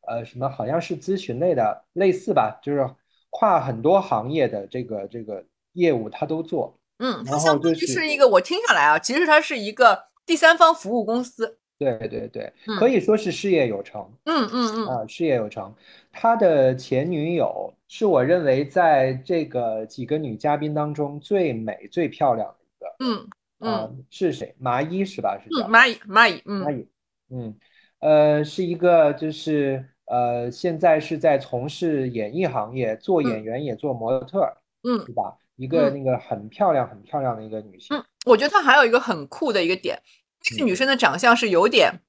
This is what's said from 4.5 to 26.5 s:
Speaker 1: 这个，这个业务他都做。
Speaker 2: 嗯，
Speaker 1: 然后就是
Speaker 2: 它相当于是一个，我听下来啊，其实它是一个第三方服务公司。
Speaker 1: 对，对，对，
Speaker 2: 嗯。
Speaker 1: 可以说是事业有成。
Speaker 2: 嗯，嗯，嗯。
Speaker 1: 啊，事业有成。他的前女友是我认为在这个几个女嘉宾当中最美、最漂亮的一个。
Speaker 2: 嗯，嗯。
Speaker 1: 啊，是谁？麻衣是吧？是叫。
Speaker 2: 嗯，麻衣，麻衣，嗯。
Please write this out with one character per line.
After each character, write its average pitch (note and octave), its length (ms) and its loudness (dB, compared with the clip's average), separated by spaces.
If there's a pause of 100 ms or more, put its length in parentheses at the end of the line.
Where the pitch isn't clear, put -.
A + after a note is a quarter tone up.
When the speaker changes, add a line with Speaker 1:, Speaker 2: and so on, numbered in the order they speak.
Speaker 1:
这 B2+ 160 -8
个， G2+ 240 -10
这 A#2 160 -14
个 G2+ 200 -12 (280)
业 E3+ 200 2
务 A2 160 -2
他 - 160 -6
都 D#3 160 -6
做。 D#3+ 380 -6 (200)
Speaker 2:
嗯， G#3+ 260 -4
Speaker 1:
然 - 0 -
后 - 0 -
就 B2+ 60 -10
是 - 20 -
Speaker 2:
它 D3 60 0
相 E3 220 2
当 - 120 2
于 - 20 2
是 E4 320 -2
一 D4+ 100 -2
个， C#4 120 8
我 F#3+ 120 6
听 E4+ 160 -4 (120)
下 A#3 60 4
来 D3 100 4
啊， D3+ 120 4
其 F#3+ 160 -4
实 D#4+ 140 2
它 D#4 140 6
是 D4+ 180 -6
一 G#3 140 -8
个 A3 320 4 (200)
第 E4 120 0
三 E4 200 6
方 E4 160 6
服 A#3+ 240 -4
务 A#3+ 80 -2
公 A#3 200 -4
司。 - 340 -10 (220)
Speaker 1:
对， B2 260 0
对， A2+ 220 -8
对， A2 240 -12 (160)
Speaker 2:
嗯。 G#3+ 100 -6
Speaker 1:
可 A3 100 4
以 A#3+ 120 2
说 G#3+ 160 2
是 G3+ 160 -4
事 - 180 -4
业 D#3 160 4
有 G2 160 -4
成。 G2+ 260 -14 (180)
Speaker 2:
嗯， C#4+ 260 -2
嗯， A#3 240 -2
嗯。 A3 100 -6
Speaker 1:
啊， A#2+ 220 -6
事 - 160 -6
业 D3 100 2
有 A2 140 -2
成。 G#2 260 -12 (380)
他 A#3 240 2
的 C#3+ 400 4
前 C3+ 340 -2
女 E3 240 -2
友 A#2 400 -4 (140)
是 - 180 -4
我 D#3 160 4
认 E3+ 220 2
为 C#3 200 2
在 D3 500 2 (100)
这 E3 220 -2
个 A2+ 400 -4
几 B2 200 -12
个 D3+ 100 -2
女 C3+ 200 -6
嘉 D3 200 0
宾 D3+ 160 -6
当 D3+ 220 -4
中 D3 240 -6
最 F3 340 -2
美、 A2 380 -8
最 E3+ 180 -2
漂 C#3 260 0
亮 G#2+ 120 -4
的 - 160 -18
一 - 160 -20
个。 - 80 -14 (180)
Speaker 2:
嗯， A3 240 -6 (300)
嗯。 A3+ 140 -6
Speaker 1:
啊， A2 180 -6 (200)
是 F3+ 200 -2
谁？ - 300 -10
麻 B2+ 200 -2
衣 F3 240 -4
是 - 160 -10
吧？ G2+ 220 -2
是 - 160 -18
叫。 G#3 80 -4
Speaker 2:
嗯， G3+ 40 -8
麻 A#3 180 6
衣， A3+ 180 -6
麻 G#3+ 220 4
衣， F3 160 -4
嗯。 G3+ 160 -8